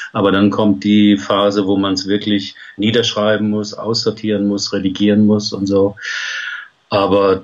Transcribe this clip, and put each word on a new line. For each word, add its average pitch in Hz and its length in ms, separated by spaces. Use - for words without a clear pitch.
Aber 98 180
dann 101 160
kommt 101 360
die 104 340
Phase, 101 480
wo 98 100
man's 95 320
wirklich 101 460
niederschreiben 107 720
muss, 107 240
aussortieren 107 760
muss, 101 240
redigieren 101 540
muss 104 260
und 98 140
so. 98 300
Aber 98 560